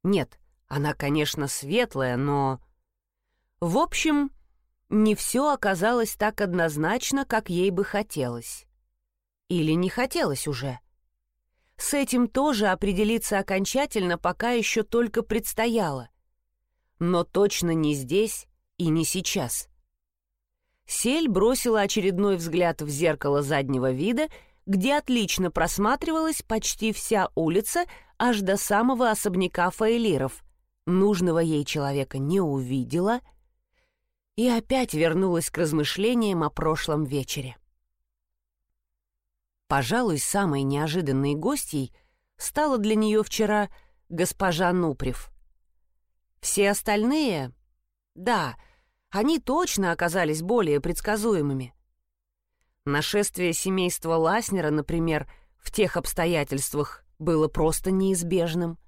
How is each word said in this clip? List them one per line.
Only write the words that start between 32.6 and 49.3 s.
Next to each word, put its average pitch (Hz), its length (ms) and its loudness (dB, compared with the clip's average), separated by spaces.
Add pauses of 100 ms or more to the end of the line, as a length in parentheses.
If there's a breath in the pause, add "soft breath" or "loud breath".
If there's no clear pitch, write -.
и 240 140 2
опять 240 440 0
вернулась 165 560 2
к - 80 -8
размышлениям 185 840 0
о 147 60 0
прошлом 156 560 -2
вечере. 131 500 -6 (2000)
Пожалуй, 156 520 0
самой 160 440 0
неожиданной 143 720 0
гостьей 156 580 -4 (440)
стала 294 400 0
для 214 180 2
неё 214 280 2
вчера 208 460 0 (400 soft breath)
госпожа 175 640 0
Нупрев. 165 580 -2 (1080)
Все 202 300 2
остальные, 214 840 0 (600)
да, 180 420 -2 (520 soft breath)
они 254 300 2